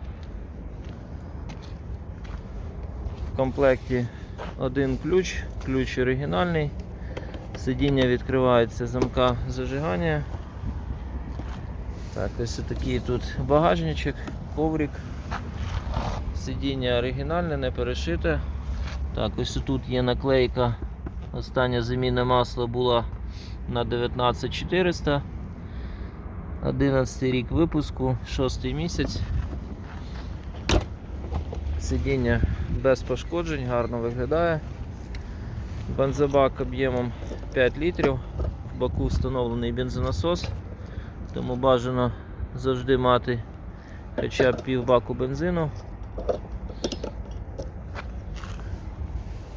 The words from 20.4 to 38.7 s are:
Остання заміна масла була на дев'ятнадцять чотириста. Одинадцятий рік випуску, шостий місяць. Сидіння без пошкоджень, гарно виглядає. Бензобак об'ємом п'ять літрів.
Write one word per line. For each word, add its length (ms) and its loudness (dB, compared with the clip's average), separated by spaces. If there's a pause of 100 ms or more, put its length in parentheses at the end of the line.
Остання 500 0
заміна 420 2
масла 420 4
була 380 4 (640)
на 160 0
дев'ятнадцять 680 2
чотириста. 680 2 (1400)
Одинадцятий 680 2
рік 180 0
випуску, 680 2 (120)
шостий 460 0
місяць. 460 0 (2500)
Сидіння 600 2 (420)
без 200 6
пошкоджень, 640 -2
гарно 320 2
виглядає. 600 2 (1400)
Бензобак 640 4
об'ємом 520 2 (400)
п'ять 260 4
літрів. 400 2 (560)